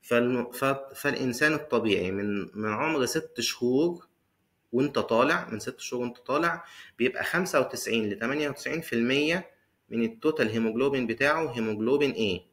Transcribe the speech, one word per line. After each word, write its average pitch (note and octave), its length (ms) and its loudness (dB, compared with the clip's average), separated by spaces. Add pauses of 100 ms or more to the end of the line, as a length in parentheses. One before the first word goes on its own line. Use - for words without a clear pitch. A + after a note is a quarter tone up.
فالم-، A#2+ 500 2
ف-، C3+ 420 -2
فالإنسان C3+ 580 0
الطبيعي G#2+ 580 2
من، G2+ 300 -2 (200)
من G#2+ 120 -2
عمر C#3 340 0
ست - 340 -4
شهور C3 680 0 (680)
وأنت C3 260 0
طالع، B2 520 2
من A2 80 -6
ست - 220 -10
شهور B2 220 -6
وأنت B2 160 -6
طالع D#3+ 460 -2 (340)
بيبقى - 260 0
خمسة F3 360 2
وتسعين A2+ 500 0
لتمانية C3+ 380 -2
وتسعين C#3 320 -6
في - 120 -8
المية D3 580 0 (400)
من A2+ 120 0
التوتال B2 460 0
هيموجلوبين A#2 580 0
بتاعه C#3+ 500 0
هيموجلوبين A#2+ 580 2
A. G#2 260 0 (120)